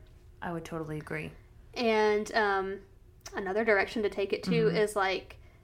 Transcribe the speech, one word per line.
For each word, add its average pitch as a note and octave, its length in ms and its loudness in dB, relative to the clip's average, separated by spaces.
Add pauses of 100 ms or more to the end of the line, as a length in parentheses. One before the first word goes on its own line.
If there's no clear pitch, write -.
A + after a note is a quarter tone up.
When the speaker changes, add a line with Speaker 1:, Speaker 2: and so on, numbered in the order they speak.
(420)
Speaker 1:
I F3+ 100 -6
would E3 120 -8
totally D#3 340 -8
agree. D#3 320 -8 (440)
Speaker 2:
And, G#3+ 600 2
um, G3 440 0 (560)
another G3 300 0
direction G#3+ 400 2
to G3+ 40 2
take G3+ 240 -4
it, - 120 -2
too, F#3 240 4
Speaker 1:
Mm-hmm. E3+ 80 0
Speaker 2:
is, G#3 180 2
like, F#3+ 440 -2 (260)